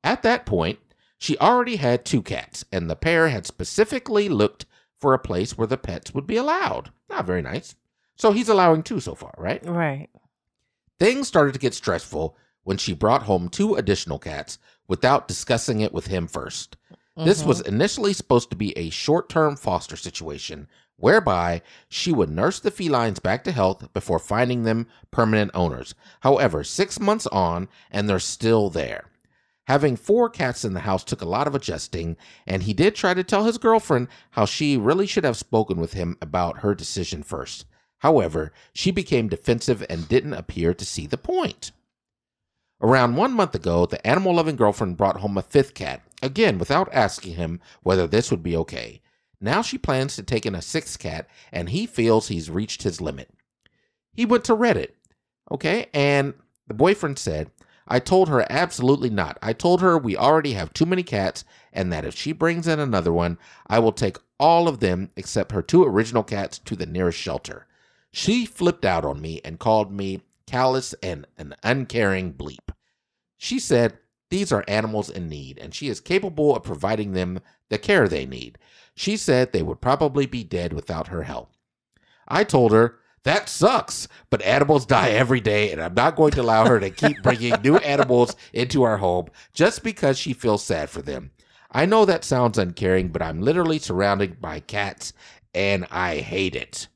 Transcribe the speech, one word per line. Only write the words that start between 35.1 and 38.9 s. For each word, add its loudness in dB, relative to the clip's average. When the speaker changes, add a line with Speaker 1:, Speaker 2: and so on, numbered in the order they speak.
Speaker 1:
have 0
spoken -2
with -4
him -4
about -2
her 0
decision -8
first. -12
However, 2
she 0